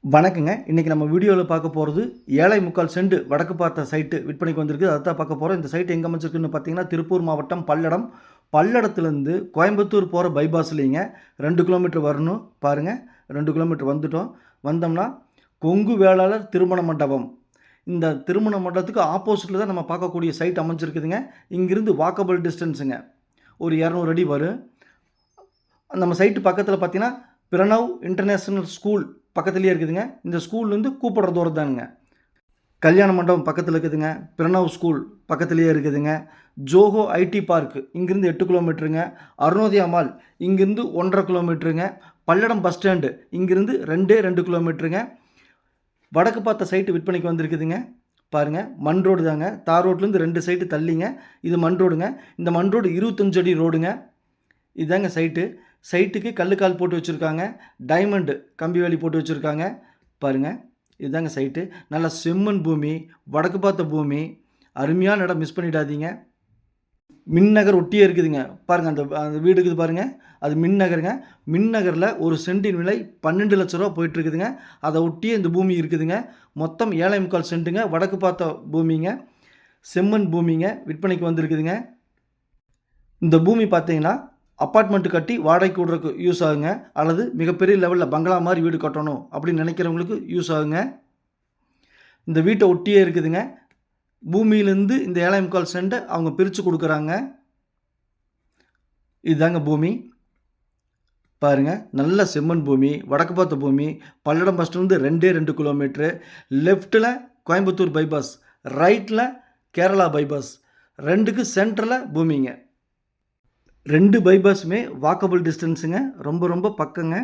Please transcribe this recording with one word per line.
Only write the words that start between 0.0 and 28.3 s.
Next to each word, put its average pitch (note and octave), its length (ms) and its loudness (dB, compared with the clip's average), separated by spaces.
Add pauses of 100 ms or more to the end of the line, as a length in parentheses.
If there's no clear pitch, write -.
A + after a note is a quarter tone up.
வணக்கங்க. D#3+ 480 2 (160)
இன்னைக்கு D#3+ 240 2
நம்ம D3+ 180 0
வீடியோல F#3 400 4
பார்க்க D#3+ 200 -2
போறது D3+ 340 -2 (400)
ஏழை G3+ 180 6
முக்கால் E3+ 320 -2
சென்ட் F#3 200 2 (180)
வடக்கு E3 280 -2
பார்த்த E3 300 -2
சைட்டு D#3 280 -4 (100)
விற்பனைக்கு D3+ 340 -4
வந்திருக்கு. D3+ 280 0
அதை D3 180 0
தான் D#3+ 120 -2
பார்க்க D#3 220 -4
போறோம். F3+ 180 0
இந்த C#3+ 140 -8
சைட் F3 220 -2
எங்க E3 140 -2
அமைஞ்சிருக்குன்னு E3 440 -4
பார்த்தீங்கன்னா, E3 380 -4
திருப்பூர் E3+ 360 -2
மாவட்டம் C#3+ 400 -4
பல்லடம். E3 380 0 (480)
பல்லடத்துலேருந்து E3 840 2 (220)
கோயம்புத்தூர் G3+ 560 2
போற F3 240 0
பைபாஸ்லங்க. D#3 680 0 (420)
ரெண்டு E3+ 220 2
கிலோமீட்டர் F3 400 0
வரணும். D#3+ 340 -2 (240)
பாருங்க, D3+ 280 0 (440)
ரெண்டு D3+ 200 -2
கிலோமீட்டர் D#3 340 -2
வந்துட்டோம். D#3 400 -4 (380)
வந்தோம்னா E3 360 0 (560)
கொங்கு G3+ 400 2
வேளாளர் F#3+ 540 4
திருமண F3+ 340 2
மண்டபம். C3+ 400 -2 (580)
இந்த E3 260 0 (180)
திருமண G#3 240 0 (100)
மண்டபத்துக்கு F3+ 400 -2 (100)
ஆப்போசிட்ல F#3+ 480 -2
தான் G3 100 -4
நம்ம E3+ 200 -4
பார்க்கக்கூடிய E3+ 480 -4
சைட் F3 240 -2
அமைஞ்சிருக்குதுங்க. D#3+ 560 -4 (380)
இங்கிருந்து F#3+ 340 2 (100)
வாக்கபிள் F3+ 460 0
டிஸ்டன்ஸுங்க, C#3+ 480 -6 (600)
ஒரு E3 140 -2 (120)
இருநூறு E3 300 -2
அடி F3+ 180 2
வரும். E3+ 260 -2 (1300)
நம்ம F3 220 0 (100)
சைட்டு G3 260 2
பக்கத்துல G3 340 0
பார்த்தீங்கன்னா, G3+ 320 -2 (360)
பிரணவ் G#3+ 380 2 (220)
இன்டர்நேஷனல் F#3+ 640 -2